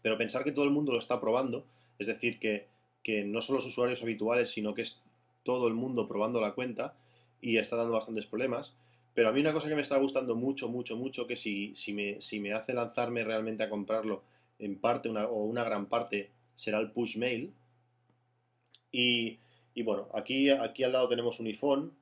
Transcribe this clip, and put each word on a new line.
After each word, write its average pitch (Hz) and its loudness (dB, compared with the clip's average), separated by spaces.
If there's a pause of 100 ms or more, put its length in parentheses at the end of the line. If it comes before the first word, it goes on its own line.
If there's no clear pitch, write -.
pero 110 2
pensar 117 -2
que 147 0
todo 143 2
el 143 4
mundo 143 2
lo 120 2
está 120 -2
probando, 123 2 (340)
es 104 -4
decir, 113 -2
que, 107 -2 (360)
que 107 0
no 104 -2
son 135 0
los 123 -2
usuarios 123 0
habituales, 113 0
sino 107 -2
que 113 -4
es - -8 (400)
todo 127 2
el 113 2
mundo 120 0
probando 110 0
la 104 0
cuenta, 127 -4 (440)
y 113 2
está 107 0
dando 117 0
bastantes 110 -2
problemas, 123 -4 (400)
pero 113 6
a 110 4
mí 135 4
una 156 4
cosa 151 0
que 156 0
me 147 2
está 139 2
gustando 135 2
mucho, 127 -2
mucho, 120 -4
mucho, 127 -6
que 117 -4
si, 104 -4
si - -8
me, 104 -4
si 107 -6
me 101 -4
hace 110 -4
lanzarme 120 0
realmente 110 -2
a 107 -2
comprarlo, 107 -2 (360)
en 101 -6
parte 117 2
una, 107 0
o 107 -2
una 117 0
gran 104 -2
parte, 104 -2 (240)
será 107 -2
el 107 -2
push 113 -2
mail, 123 -2 (1400)
y, 120 2 (360)
y 120 -4
bueno, 101 0
aquí, 135 2
aquí 131 2
al 127 2
lado 127 4
tenemos 117 0
un 113 -6
iPhone 139 0